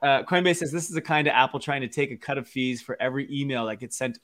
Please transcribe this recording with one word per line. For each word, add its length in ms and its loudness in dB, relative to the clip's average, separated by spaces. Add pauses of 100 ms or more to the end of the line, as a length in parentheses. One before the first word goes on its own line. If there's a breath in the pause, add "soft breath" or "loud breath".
uh, 220 4
Coinbase 320 4
says, 160 -4
"This 180 -4
is 60 -4
a 40 -2
kind 280 2
of 40 2
Apple 280 4
trying 220 -2
to 60 -4
take 220 -2
a 60 -10
cut 220 -4
of 100 -8
fees 340 -2
for 180 -8
every 300 -2
email 360 -2
that 120 -6
gets 180 -12
sent 280 -4